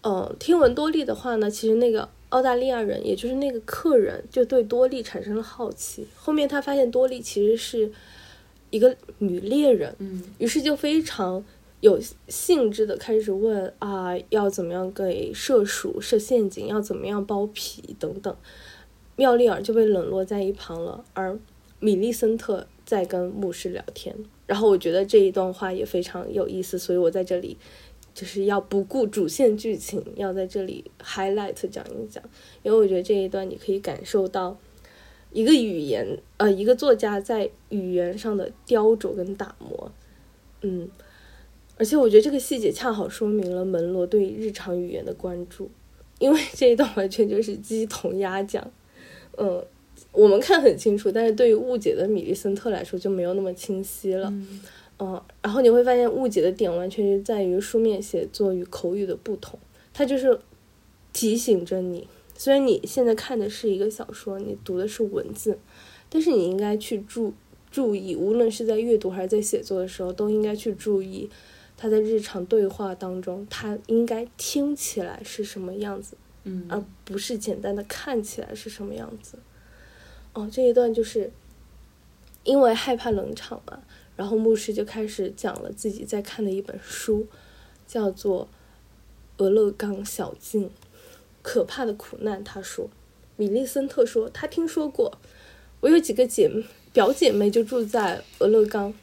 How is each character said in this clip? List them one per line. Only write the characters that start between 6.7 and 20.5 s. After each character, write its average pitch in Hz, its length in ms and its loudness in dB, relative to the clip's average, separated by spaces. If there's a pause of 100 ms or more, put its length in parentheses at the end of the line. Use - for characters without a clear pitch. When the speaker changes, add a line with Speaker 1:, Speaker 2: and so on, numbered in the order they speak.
Speaker 1:
现 254 140 4
多 254 180 2
莉 254 120 -4
其 208 260 -2
实 226 120 6
是 220 340 -2 (800)
一 220 80 -4
个 254 180 6 (220)
女 180 220 -2
猎 262 320 4
人， 202 280 2
Speaker 2:
嗯。 190 240 -10 (140)
Speaker 1:
于 233 100 -2
是 285 140 0
就 294 140 0
非 294 260 2
常 190 420 -4 (380)
有 190 180 8 (280)
兴 277 420 2
致 214 160 0
的 202 100 -4
开 220 240 0
始 208 120 -2
问， 202 480 -2
啊， 185 340 -4 (160)
要 202 200 2
怎 196 140 -4
么 170 100 -6
样 185 200 -4
给 - 400 -4
射 220 320 4
鼠 - 340 -6
设 214 200 0
陷 214 300 2
阱， 202 180 -8
要 208 120 -2
怎 208 160 -6
么 - 120 -8
样 202 180 -4
剥 208 280 -2
皮 - 460 -12
等 160 200 -6
等。 202 160 -8 (800)
妙 254 200 6
丽 240 120 6
尔 185 140 2
就 214 120 -4
被 226 120 6
冷 190 220 2
落 190 160 -2
在 202 200 -2
一 190 80 0